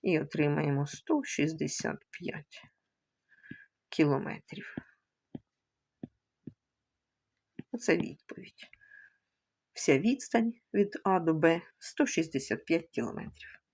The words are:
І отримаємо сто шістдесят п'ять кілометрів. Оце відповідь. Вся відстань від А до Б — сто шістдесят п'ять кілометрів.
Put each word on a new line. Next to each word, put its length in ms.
І 180
отримаємо 640
сто 380
шістдесят 720
п'ять 520
кілометрів. 880
Оце 240
відповідь. 760
Вся 260
відстань 540
від 300
А 160
до 140
Б — 280
сто 280
шістдесят 580
п'ять 240
кілометрів. 720